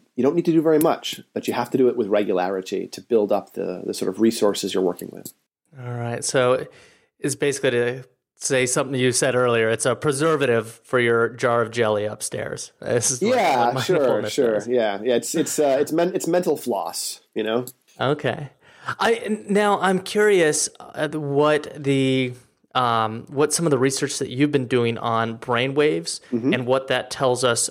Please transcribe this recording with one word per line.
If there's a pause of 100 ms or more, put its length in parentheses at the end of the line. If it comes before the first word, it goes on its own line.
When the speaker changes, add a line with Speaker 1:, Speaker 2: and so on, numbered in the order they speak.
(160)
Speaker 1:
you
don't
need
to
do
very
much, (120)
but
you
have
to
do
it
with
regularity
to
build
up
the,
the
sort
of
resources
you're
working
with. (480)
Speaker 2:
All
right.
So (540)
it's
basically
to (320)
say
something
you
said
earlier.
It's
a
preservative
for
your
jar
of
jelly
upstairs.
This
is
what,
Speaker 1:
Yeah,
Speaker 2:
what
Speaker 1:
sure,
Speaker 2:
mindfulness
Speaker 1:
sure.
Speaker 2:
does.
Speaker 1:
Yeah,
yeah.
It's,
it's,
uh,
it's
men-,
it's
mental
floss, (120)
you
know? (340)
Speaker 2:
Okay. (500)
I,
now
I'm
curious, (120)
uh,
what
the, (420)
um,
what
some
of
the
research
that
you've
been
doing
on
brainwaves (120)
Speaker 1:
Mm-hmm.
Speaker 2:
and
what
that
tells
us